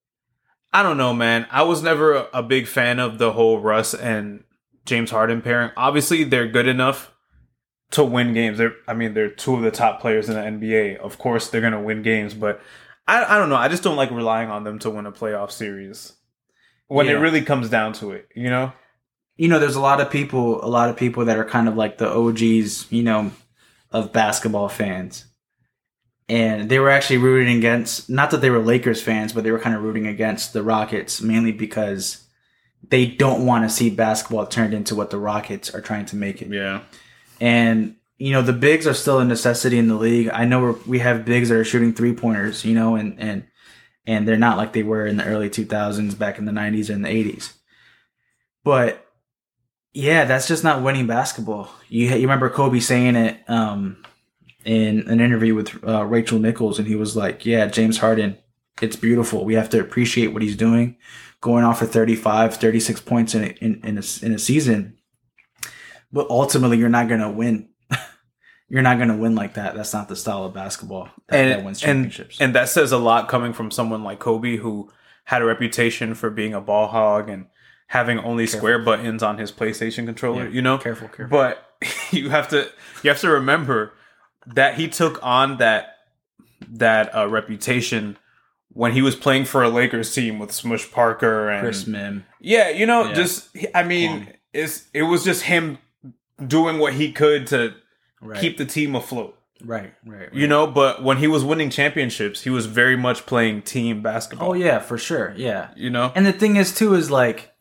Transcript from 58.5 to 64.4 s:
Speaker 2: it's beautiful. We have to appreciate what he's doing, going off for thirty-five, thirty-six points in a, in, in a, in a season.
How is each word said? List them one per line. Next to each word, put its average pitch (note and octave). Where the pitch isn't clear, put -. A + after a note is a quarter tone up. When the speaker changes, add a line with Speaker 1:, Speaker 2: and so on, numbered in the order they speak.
Speaker 2:
it's A2
beautiful. A#2
We A2
have A2+
to A2+
appreciate A#2+
what A2
he's G#2+
doing, A#2
going A#2+
off A#2
for A2+
thirty-five, A2
thirty-six A2+
points A#2
in A2
a, -
in, A2
in G#2
a, G2
in A2+
a G#2+
season. A#2